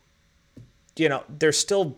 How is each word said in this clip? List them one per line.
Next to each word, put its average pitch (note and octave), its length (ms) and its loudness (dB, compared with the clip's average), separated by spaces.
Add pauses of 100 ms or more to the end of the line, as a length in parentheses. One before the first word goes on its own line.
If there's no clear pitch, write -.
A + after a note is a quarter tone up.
(960)
you D#3+ 120 2
know, C#3 220 -4
they're D3+ 220 0
still F3+ 460 0